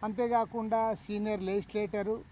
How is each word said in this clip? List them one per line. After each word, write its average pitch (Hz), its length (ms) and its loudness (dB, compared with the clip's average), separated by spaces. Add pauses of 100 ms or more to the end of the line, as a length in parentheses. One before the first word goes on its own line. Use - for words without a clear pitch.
అంతేకాకుండా 226 880 2
సీనియర్ 208 480 -2
లెజిస్లేటరు 202 760 -2 (120)